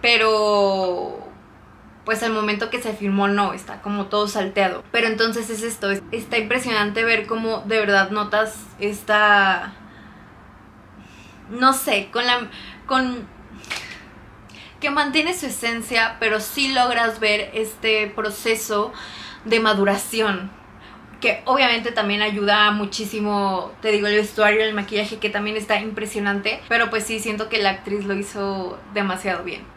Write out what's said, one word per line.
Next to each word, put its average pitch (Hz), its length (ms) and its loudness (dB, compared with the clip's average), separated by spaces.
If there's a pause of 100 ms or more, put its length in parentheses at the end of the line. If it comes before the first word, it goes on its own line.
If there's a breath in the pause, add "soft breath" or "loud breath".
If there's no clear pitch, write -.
pero 208 1160 4 (840)
pues 220 160 0
el 226 120 0
momento 214 360 -2
que 247 120 -4
se 226 120 -4
filmó 196 340 2
no, 202 260 2
está 196 280 -12
como 202 260 -4
todo 208 200 0
salteado. 196 640 0
Pero 233 160 2
entonces 220 420 0
es 220 140 -6
esto, 220 280 -2
es, 196 100 -2 (100)
está 226 260 -4
impresionante 226 680 0
ver 226 240 2
cómo 226 380 -2
de 220 140 2
verdad 202 320 4
notas 214 440 0 (240)
esta, 202 960 4 (1800 loud breath)
no 254 240 4
sé, 214 380 0
con 240 140 0
la, 247 220 2 (400 loud breath)
con, 247 400 0 (1500 loud breath)
que 285 80 0
mantiene 302 480 0
su 294 80 -6
esencia, 233 760 -2
pero 214 200 2
sí 269 340 -2
logras 233 460 2
ver 214 340 0
este 214 540 0
proceso 214 840 -2 (540 loud breath)
de 226 140 4
maduración. 202 920 0 (720 loud breath)
Que - 220 0
obviamente 240 480 2
también 208 280 0
ayuda 208 500 4
muchísimo, 208 1000 -2 (100)
te 220 120 2
digo, 208 140 2
el 208 100 4
vestuario, 208 440 4
el 220 120 0
maquillaje, 208 460 -4
que 214 100 -2
también 208 260 -4
está 208 240 0
impresionante, 208 880 -4
pero 233 220 2
pues 220 160 -2
sí, 220 160 -6
siento 214 260 -4
que 220 120 -2
la 196 100 4
actriz 196 340 -4
lo 196 100 -2
hizo 196 640 -4 (160)
demasiado 185 520 -2
bien. 160 180 -10 (140)